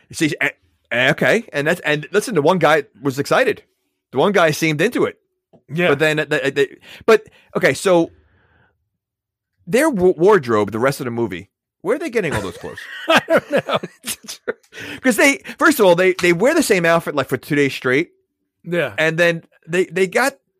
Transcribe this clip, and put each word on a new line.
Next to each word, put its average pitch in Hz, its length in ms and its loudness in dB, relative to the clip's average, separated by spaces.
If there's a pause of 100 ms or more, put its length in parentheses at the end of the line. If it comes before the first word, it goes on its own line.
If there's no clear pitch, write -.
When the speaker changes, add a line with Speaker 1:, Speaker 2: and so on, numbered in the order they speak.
(120)
Speaker 1:
See, 147 280 -2
a-, 131 720 -4
okay. 160 420 0
And 143 140 -4
that's, 175 140 -2
and 151 320 -4
listen, 208 220 -2
the 147 80 2
one 185 160 2
guy 151 260 2 (160)
was 131 180 -4
excited. 175 440 0 (500)
The 123 60 -2
one 185 140 2
guy 175 180 4
seemed 156 300 -2
into 240 240 0
it. - 140 -6 (500)
Speaker 2:
Yeah. 170 200 -2
Speaker 1:
But 143 120 2
then, 156 180 0
uh, 156 80 -2
th-, 139 280 -4
th-, 139 240 -2 (280)
but, 220 200 4 (300)
okay, 151 180 2
so 175 360 0 (1600)
their 262 240 2
w-, 185 260 2
wardrobe, 120 560 2
the 110 60 -6
rest 135 220 0
of 143 40 -8
the 120 80 -6
movie, 98 380 -6 (320)
where 214 140 -2
are - 20 -10
they 320 120 -8
getting 202 240 -4
all 104 80 -4
those 90 160 -10
clothes? - 220 -14 (140)
Speaker 2:
<laughs> - 140 -8
I 320 180 4
don't - 240 0
know. 277 340 -2
Speaker 1:
<laughs> - 1160 -14
'Cause 247 140 0
they, 285 220 2 (200)
first 311 220 2
of 202 60 6
all, 175 80 6
they, 185 200 2
they 175 180 0
wear 226 220 2
the 330 80 2
same 185 220 0
outfit, 165 300 0
like, 135 140 -2
for 135 80 -2
two - 180 -6
days 143 200 0
straight. 135 360 -2 (540)
Speaker 2:
Yeah. 165 340 -6
Speaker 1:
And 160 200 0
then 170 260 0 (220)
they, 175 200 -2
they 185 200 0
got 233 280 -2 (260)